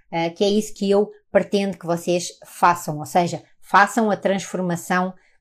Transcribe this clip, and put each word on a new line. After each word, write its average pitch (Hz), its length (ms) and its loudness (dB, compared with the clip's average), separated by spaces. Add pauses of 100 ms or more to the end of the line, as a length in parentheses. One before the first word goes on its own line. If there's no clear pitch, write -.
eh, 170 220 -4
que 185 140 -2
é 202 40 4
isso 208 240 0
que 196 160 -4
eu 208 220 2 (220)
pretendo 196 440 0
que - 80 -18
vocês 175 440 -2 (180)
façam, 170 540 0
ou 139 60 -10
seja, 175 360 0 (180)
façam 202 480 2
a 196 80 0
transformação 185 960 -4 (280)